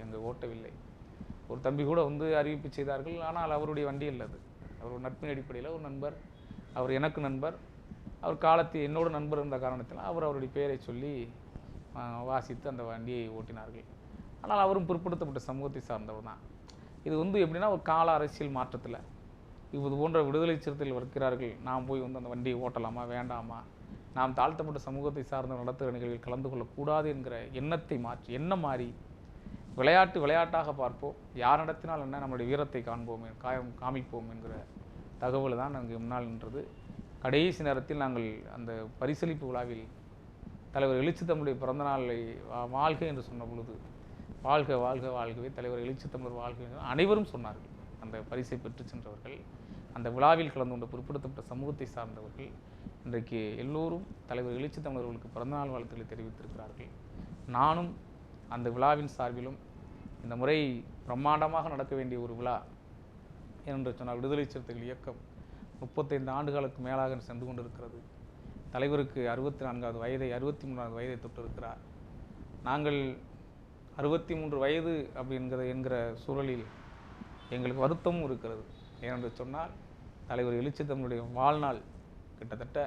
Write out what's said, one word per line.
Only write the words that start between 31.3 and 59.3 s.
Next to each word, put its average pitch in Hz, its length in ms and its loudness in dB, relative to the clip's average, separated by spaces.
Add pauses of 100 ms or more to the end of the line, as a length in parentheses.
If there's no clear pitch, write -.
யார் 127 260 8
நடத்தினால் 160 440 -2
என்ன, 139 140 -4
நம்முடைய 127 280 -2
வீரத்தை 139 360 2
காண்போம், 117 400 -4 (160)
காயம் 127 380 -2
காமிப்போம் 127 540 -4
என்கிற 113 240 -10 (640)
தகவல் 127 380 2
தான் 139 220 -2
அங்கு 117 160 -4
முன்னால் 120 340 -2
நின்றது. 113 340 -6 (580)
கடைசி 151 420 4
நேரத்தில் 139 400 2
நாங்கள் 123 240 0 (260)
அந்த 117 200 -6 (240)
பரிசளிப்பு 147 500 0
விழாவில் 120 380 -2 (840)
தலைவர் 135 300 6
எழுச்சி 170 240 4
தம்முடைய 151 320 4
பிறந்த 131 260 0
நாளை 127 360 2 (260)
வா-, 120 260 -4
வாழ்க 147 340 4
என்று 139 180 -2
சொன்ன 120 220 -8
பொழுது, 117 280 -6 (680)
"வாழ்க, 139 360 6
வாழ்க, 123 320 2
வாழ்கவே, 120 440 -2
தலைவர் 123 320 -2
எழுச்சி 131 240 -4
தமிழர் 123 320 -6
வாழ்க" 120 220 -6
என்று 131 220 -10
அனைவரும் 190 460 6
சொன்னார்கள். 113 400 -6 (280)
அந்த 110 180 -8 (100)
பரிசை 127 300 -2
பெற்று 127 280 -8
சென்றவர்கள், 120 540 -10 (540)
அந்த 120 160 -2
விழாவில் 147 440 8
கலந்து 123 200 0
கொண்ட 120 140 -4
பிற்படுத்தப்பட்ட 135 580 -6
சமூகத்தை 135 420 -4
சார்ந்தவர்கள், 113 640 -8 (520)
இன்றைக்கு 117 360 -2 (180)
எல்லோரும் 160 480 0 (200)
தலைவர் 123 320 -2
எழுச்சி 143 240 -2
தமிழர்களுக்கு 120 480 -4
பிறந்தநாள் 139 440 -2
வாழ்த்துக்களை 117 340 -6
தெரிவித்திருக்கிறார்கள். 110 840 -10 (580)
நானும் 156 440 6 (580)
அந்த 120 200 -2
விழாவின் 143 440 6
சார்பிலும் 123 440 -4 (640)